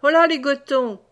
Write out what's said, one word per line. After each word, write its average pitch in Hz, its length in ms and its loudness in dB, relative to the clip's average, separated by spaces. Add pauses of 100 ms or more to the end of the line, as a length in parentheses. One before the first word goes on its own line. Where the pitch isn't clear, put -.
Holà, 320 240 4
les 320 120 0
gotons! 262 600 -4 (120)